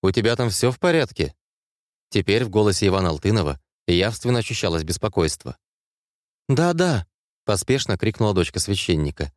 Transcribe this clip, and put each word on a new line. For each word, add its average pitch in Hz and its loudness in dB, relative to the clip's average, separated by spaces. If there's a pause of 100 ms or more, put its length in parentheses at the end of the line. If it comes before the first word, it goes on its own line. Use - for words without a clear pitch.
«У 95 2
тебя 113 2
там 123 0
все 120 0
в 127 -10
порядке?» 151 0 (760)
Теперь 104 0
в 117 -4
голосе 104 2
Ивана 92 2
Алтынова 80 -2 (280)
явственно 110 0
ощущалось 90 -4
беспокойство. 82 -4 (1000)
«Да, 170 2
да», 165 0 (380)
поспешно 107 0
крикнула 107 0
дочка 92 0
священника. 78 -2